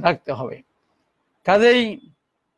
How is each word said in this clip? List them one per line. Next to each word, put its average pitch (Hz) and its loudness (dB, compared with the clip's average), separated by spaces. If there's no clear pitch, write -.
রাখতে 160 -4
হবে। 127 -10
কাজেই 233 4